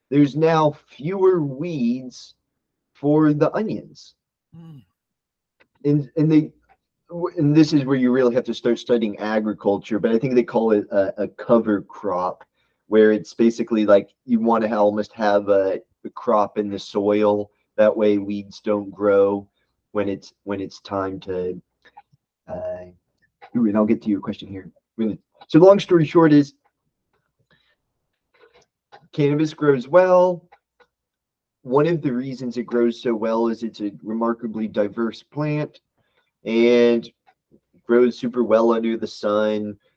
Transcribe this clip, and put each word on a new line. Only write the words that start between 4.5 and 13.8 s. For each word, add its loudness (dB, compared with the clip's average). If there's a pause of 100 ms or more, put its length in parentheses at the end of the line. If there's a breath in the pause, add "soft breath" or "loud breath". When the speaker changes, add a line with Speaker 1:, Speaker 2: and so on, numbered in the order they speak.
Speaker 2:
Mm. -20 (1040)
Speaker 1:
And, 0
and 2
they, 2 (880)
and 2
this 4
is 0
where 0
you 2
really 2
have 0
to -8
start -2
studying -2
agriculture, -4
but 0
I 2
think -2
they 4
call -2
it 2
a, -2
a -4
cover 0
crop, -8 (440)
where 4
it's -4
basically, 0